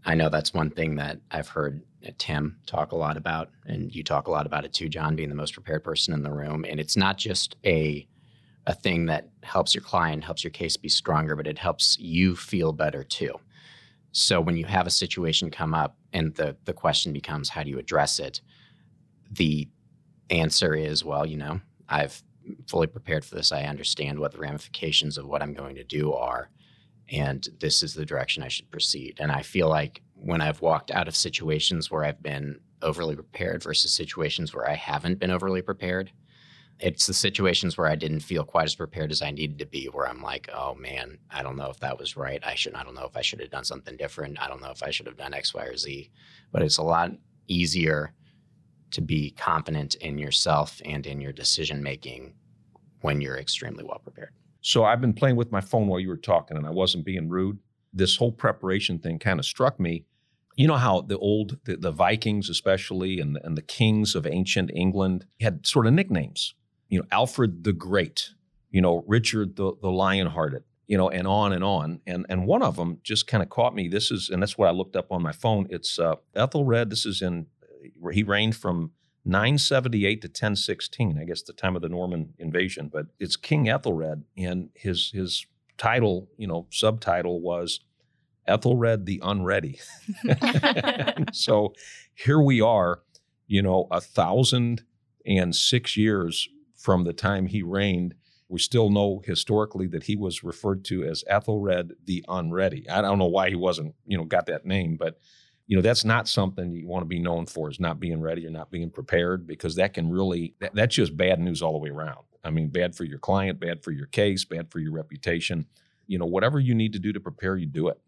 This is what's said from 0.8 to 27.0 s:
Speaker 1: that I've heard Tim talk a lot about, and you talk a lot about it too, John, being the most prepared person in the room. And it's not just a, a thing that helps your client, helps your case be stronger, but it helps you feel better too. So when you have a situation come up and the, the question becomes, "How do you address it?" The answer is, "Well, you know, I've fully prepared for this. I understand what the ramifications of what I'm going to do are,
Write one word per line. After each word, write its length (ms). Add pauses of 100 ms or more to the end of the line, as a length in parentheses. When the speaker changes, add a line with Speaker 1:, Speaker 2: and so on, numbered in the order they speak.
Speaker 1:
that 240 (100)
I've 180
heard 340 (360)
Tim 480
talk 240
a 60
lot 200
about, 340 (160)
and 280
you 80
talk 240
a 60
lot 140
about 180
it 80
too, 160
John, 260
being 140
the 80
most 180
prepared 300
person 280
in 120
the 80
room. 360
And 120
it's 160
not 220
just 460
a, 420 (600)
a 80
thing 320
that 240 (140)
helps 280
your 100
client, 420
helps 180
your 80
case 260
be 120
stronger, 480
but 100
it 120
helps 420
you 340
feel 380
better 320
too. 280 (760)
So 300
when 160
you 80
have 240
a 20
situation 600
come 200
up 240 (160)
and 220
the, 300
the 80
question 400
becomes, 380
"How 120
do 80
you 80
address 400
it?" 220 (920)
The 380 (640)
answer 440
is, 300
"Well, 220
you 100
know, 240 (280)
I've 340 (440)
fully 200
prepared 380
for 100
this. 180
I 120
understand 540
what 140
the 60
ramifications 800
of 80
what 160
I'm 120
going 220
to 80
do 280
are, 380 (580)